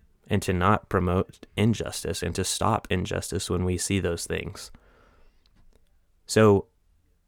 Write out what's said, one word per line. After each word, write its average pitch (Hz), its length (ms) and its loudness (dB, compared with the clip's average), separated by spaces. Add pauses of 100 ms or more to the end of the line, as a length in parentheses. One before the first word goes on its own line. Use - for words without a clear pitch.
(280)
and 104 140 0
to 95 120 -2
not 92 360 2
promote 90 560 0 (100)
injustice, - 680 -2
and 85 100 -4
to 92 100 -4
stop - 460 -2
injustice 92 580 -4
when 90 160 -2
we 90 140 0
see 98 220 -2
those 85 260 -4
things. - 460 -8 (1500)
So, 104 400 6 (640)